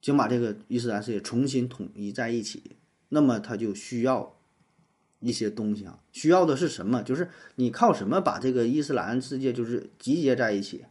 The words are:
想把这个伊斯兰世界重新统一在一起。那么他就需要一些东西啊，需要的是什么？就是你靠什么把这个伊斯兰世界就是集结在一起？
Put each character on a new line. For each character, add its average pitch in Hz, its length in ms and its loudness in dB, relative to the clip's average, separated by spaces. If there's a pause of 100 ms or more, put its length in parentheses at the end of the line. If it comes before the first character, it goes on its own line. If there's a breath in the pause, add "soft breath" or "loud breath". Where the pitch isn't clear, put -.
想 143 160 2
把 127 100 4
这 120 120 2
个 110 180 -2 (120)
伊 120 100 -2
斯 120 100 -2
兰 104 140 0
世 117 100 -6
界 101 80 -2
重 123 260 0
新 127 220 0
统 95 260 -10
一 104 180 -8
在 117 180 -4
一 117 120 -2
起。 - 200 -10 (460)
那 151 120 2
么 127 180 6
他 107 180 -6
就 104 180 -2
需 117 280 -6
要 127 360 0 (840)
一 120 100 -2
些 110 200 -2
东 107 260 -2
西 101 80 -10
啊， 87 140 -18 (140)
需 - 180 0
要 180 140 8
的 147 120 2
是 165 120 0
什 - 160 -8
么？ 117 180 0
就 127 120 -2
是 175 140 -2 (260 loud breath)
你 123 160 2
靠 226 220 4
什 101 160 -2
么 170 120 2
把 147 180 0
这 127 140 0
个 120 140 2
伊 147 160 0
斯 143 100 -4
兰 113 280 0
世 131 180 -8
界 131 140 0
就 117 120 -2
是 117 340 -6
集 151 220 0
结 131 140 4
在 117 180 2
一 98 80 0
起？ - 300 -10